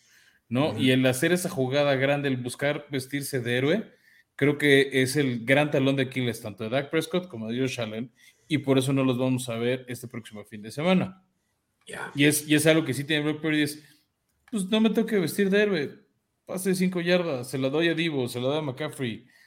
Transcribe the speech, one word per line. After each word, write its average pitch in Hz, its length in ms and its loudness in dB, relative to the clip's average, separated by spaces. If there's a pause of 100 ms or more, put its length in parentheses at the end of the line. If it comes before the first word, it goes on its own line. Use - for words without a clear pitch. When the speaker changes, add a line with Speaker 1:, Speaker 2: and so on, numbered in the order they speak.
(500)
Speaker 1:
¿no? 135 220 0
Speaker 2:
Ujú. 107 80 -8
Speaker 1:
Y 131 120 4
el 131 140 6
hacer 131 260 2
esa 180 180 0
jugada 139 460 0
grande, 139 320 0
el 131 100 0
buscar 143 520 -4
vestirse 139 500 -4
de 120 180 -2
héroe, 160 360 0 (420)
creo 143 220 2
que 139 440 4
es 131 140 0
el 123 300 0
gran 143 260 4
talón 135 240 2
de 139 80 0
Aquiles, 123 380 -4
tanto 107 220 -10
de 110 80 -6
Dak 139 180 -2
Prescott 180 400 -2
como 110 200 -10
de 120 100 -4
Josh 127 200 -2
Allen, 113 320 -8 (360)
y 151 100 0
por 131 200 2
eso 131 140 0
no 135 120 2
los 131 140 0
vamos 127 300 -2
a 117 80 -6
ver 123 320 -2
este 123 200 -12
próximo 107 360 -16
fin 107 180 -18
de 110 100 -14
semana. 170 520 0 (640)
Speaker 2:
Ya. - 280 -12
Speaker 1:
Y 143 100 4
es, 147 220 2
y 151 80 2
es 151 120 4
algo 160 160 6
que 131 100 -2
sí 135 120 -6
tiene 147 180 -2
Brock 151 180 -4
Purdy, 156 200 0
es, 147 220 -4 (680)
pues, 196 140 -4
no 220 140 2
me 220 120 4
tengo 226 160 0
que 220 100 0
vestir 190 320 0
de 202 140 4
héroe, 185 360 -2 (460)
pase 190 240 -4
de 180 60 4
cinco 185 260 0
yardas, 170 480 0
se 139 80 -6
la 131 120 0
doy 160 180 2
a 165 80 2
Deebo, 151 320 -2
se 120 120 -6
la 123 100 -2
doy 147 100 0
a - 20 -6
McCaffrey, 127 640 -8 (220)